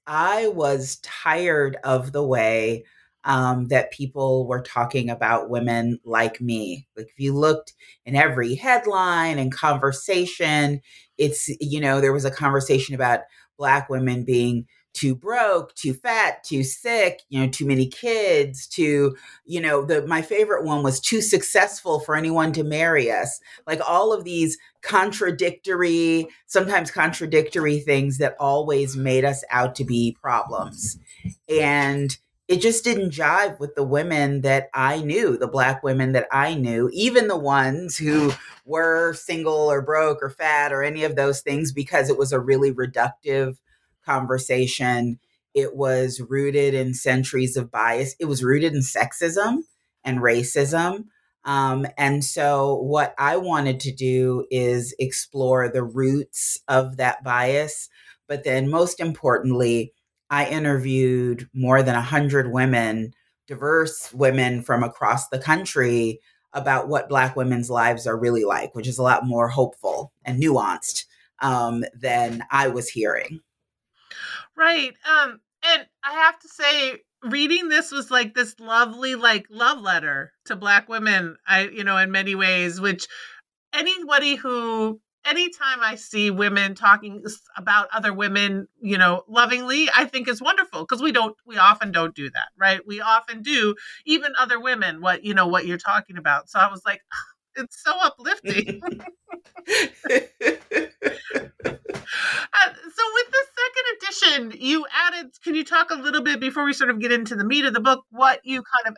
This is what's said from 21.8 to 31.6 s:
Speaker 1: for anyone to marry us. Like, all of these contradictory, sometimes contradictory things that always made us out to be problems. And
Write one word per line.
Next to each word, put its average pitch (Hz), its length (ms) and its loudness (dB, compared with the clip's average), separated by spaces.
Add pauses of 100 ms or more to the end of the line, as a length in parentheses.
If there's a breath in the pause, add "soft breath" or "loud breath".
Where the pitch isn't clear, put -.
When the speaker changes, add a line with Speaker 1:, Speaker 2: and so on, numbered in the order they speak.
Speaker 1:
for 151 160 -4
anyone 160 360 0
to 156 120 -2
marry 151 480 0
us. 98 280 -2 (280 loud breath)
Like, 160 200 -4
all 196 260 2
of 190 100 -2
these 170 340 0 (240 soft breath)
contradictory, 175 1500 0 (200 loud breath)
sometimes 185 420 0
contradictory 156 920 0
things 139 360 0
that 139 220 0
always 139 580 0
made 131 280 2
us 131 260 -2
out 127 240 2
to 131 100 -6
be 117 340 0
problems. 113 800 -4 (500 loud breath)
And 143 720 0 (300)